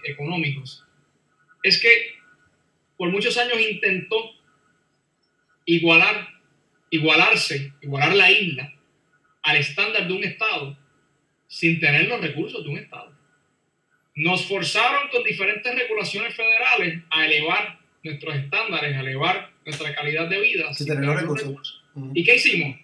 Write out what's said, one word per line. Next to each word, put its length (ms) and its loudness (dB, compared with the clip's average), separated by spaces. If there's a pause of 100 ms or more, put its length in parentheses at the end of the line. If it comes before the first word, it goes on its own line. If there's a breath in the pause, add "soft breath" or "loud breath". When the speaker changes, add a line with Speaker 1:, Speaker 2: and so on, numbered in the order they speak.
Speaker 1:
económicos 760 -6 (800)
es 180 4
que 340 4 (840)
por 120 -2
muchos 280 0
años 220 2
intentó 560 0 (1500)
igualar, 640 4 (600)
igualarse, 920 2
igualar 320 0
la 160 6
isla 420 0 (680)
al 160 2
estándar 500 -2
de 60 -2
un 100 -4
estado 540 -6 (680)
sin 320 0
tener 280 2
los 140 -4
recursos 420 -6
de 60 -10
un 80 -6
estado. 340 -18 (1000)
Nos 340 -2
forzaron 640 0
con 140 0
diferentes 500 -4
regulaciones 600 -4
federales 760 0
a 160 2
elevar 540 0 (240)
nuestros 320 -8
estándares, 600 -4
a 40 -4
elevar 500 -2 (160)
nuestra 300 -8
calidad 320 -2
de 120 -2
vida 280 0
Speaker 2:
Sin 180 -6
Speaker 1:
sin 20 -6
Speaker 2:
tener 160 -2
los 120 2
Speaker 1:
tener 120 -2
los 120 -2
Speaker 2:
recursos. 80 -6
Speaker 1:
recursos. 360 -12 (120)
Speaker 2:
Ujú. 180 -10
Speaker 1:
¿Y 100 0
qué 120 8
hicimos? 480 0